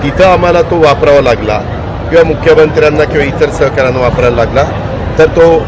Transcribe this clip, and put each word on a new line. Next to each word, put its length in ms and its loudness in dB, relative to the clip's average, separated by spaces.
तिथं 300 2
आम्हाला 280 2
तो 220 0
वापरावा 380 2
लागला 400 -2
किंवा 140 4
मुख्यमंत्र्यांना 800 2
किंवा 220 -2
इतर 240 -2
सहकाऱ्यांना 520 -2
वापरायला 340 0
लागला, 280 0
तर 80 4
तो 320 4